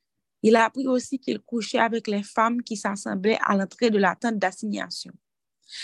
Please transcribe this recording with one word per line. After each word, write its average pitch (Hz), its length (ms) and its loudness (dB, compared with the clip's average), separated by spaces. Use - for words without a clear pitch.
Il 220 140 8
apprit 226 320 2
aussi 254 320 -2
qu'il 214 180 -4
couchait 233 400 -4
avec 226 300 0
les 202 160 -2
femmes 233 380 0
qui 220 140 -8
s'assemblaient 202 680 -2
à 208 120 2
l'entrée 196 340 0
de 208 80 2
la 190 180 2
tente 226 220 -2
d'assignation. 190 720 -6